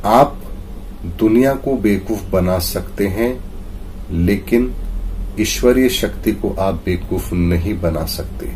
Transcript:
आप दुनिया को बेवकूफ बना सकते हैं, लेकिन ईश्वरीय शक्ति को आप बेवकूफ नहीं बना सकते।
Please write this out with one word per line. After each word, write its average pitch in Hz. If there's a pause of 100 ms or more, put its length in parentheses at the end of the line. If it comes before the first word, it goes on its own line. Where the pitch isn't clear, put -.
आप 123 (640)
दुनिया 110
को 135
बेवकूफ 101
बना 90
सकते -
हैं, 117 (680)
लेकिन 101 (680)
ईश्वरीय 123
शक्ति -
को -
आप 95
बेवकूफ 90
नहीं 87
बना 82
सकते। -